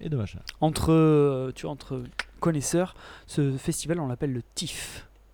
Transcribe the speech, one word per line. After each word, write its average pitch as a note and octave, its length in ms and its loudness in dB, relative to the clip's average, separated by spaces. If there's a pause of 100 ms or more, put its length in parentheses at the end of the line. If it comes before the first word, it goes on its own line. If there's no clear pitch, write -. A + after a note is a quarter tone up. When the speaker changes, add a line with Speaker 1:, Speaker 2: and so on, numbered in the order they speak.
Speaker 1:
et - 80 -8
de D3 80 -2
machin. G#2 220 -4 (200)
Speaker 2:
Entre, D#3 320 2
euh, C#3+ 600 6
tu - 100 -16
vois, D3+ 80 -6
entre C3+ 300 -8 (380)
connaisseurs, E3+ 560 0 (320)
ce C#3+ 300 0
festival, E3 420 -4
on C#3+ 80 -4
l'appelle C3 260 -2
le A#2+ 80 -4 (140)
tif, - 520 -10 (260)